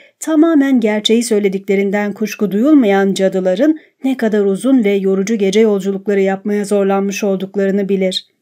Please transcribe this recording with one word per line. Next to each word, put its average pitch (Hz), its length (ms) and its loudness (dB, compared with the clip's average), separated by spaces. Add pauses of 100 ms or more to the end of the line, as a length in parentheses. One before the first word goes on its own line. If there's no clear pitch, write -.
(200)
tamamen 302 600 2
gerçeği 214 420 0
söylediklerinden 202 920 -2
kuşku 208 380 -4
duyulmayan 196 640 2
cadıların 190 640 0 (260)
ne 269 120 -2
kadar 214 280 0
uzun 214 400 2
ve 202 60 2
yorucu 196 440 0
gece 202 260 0
yolculukları 196 600 0
yapmaya 196 440 -2
zorlanmış 196 600 -2
olduklarını 196 640 -2
bilir. 190 380 -2 (160)